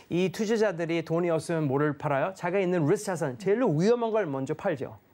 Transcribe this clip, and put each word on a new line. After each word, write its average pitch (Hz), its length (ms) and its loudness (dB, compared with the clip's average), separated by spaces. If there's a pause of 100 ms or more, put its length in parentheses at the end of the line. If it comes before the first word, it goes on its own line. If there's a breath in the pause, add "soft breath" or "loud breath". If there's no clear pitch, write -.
(100)
이 180 200 2
투자자들이 175 760 0
돈이 170 240 0
없으면 160 360 0
뭐를 143 300 2
팔아요? 151 380 -2
자기가 180 260 -2
있는 180 260 2
리스크 202 200 2
자산, 151 320 -4
제일로 208 320 2
위험한 220 400 2
걸 208 160 0
먼저 135 260 -4
팔죠. 151 460 -4 (160)